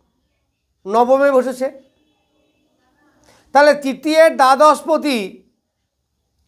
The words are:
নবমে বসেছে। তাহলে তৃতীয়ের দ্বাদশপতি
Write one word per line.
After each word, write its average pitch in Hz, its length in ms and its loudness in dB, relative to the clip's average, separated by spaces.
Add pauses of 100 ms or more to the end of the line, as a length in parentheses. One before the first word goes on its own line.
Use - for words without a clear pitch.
(880)
নবমে 247 500 0
বসেছে। 254 300 -4 (1900)
তাহলে 294 200 4 (120)
তৃতীয়ের 311 460 0 (100)
দ্বাদশপতি 294 760 0 (1300)